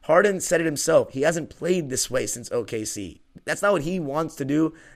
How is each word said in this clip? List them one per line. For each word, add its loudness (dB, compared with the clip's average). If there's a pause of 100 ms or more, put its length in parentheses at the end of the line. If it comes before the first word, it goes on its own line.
Harden 4
said 2
it 0
himself. 2
He -2
hasn't 0
played -2
this -4
way -2
since -8
O 0
K -6
C. -10 (240)
That's -4
not 4
what 2
he -2
wants -4
to -4
do. 2 (220)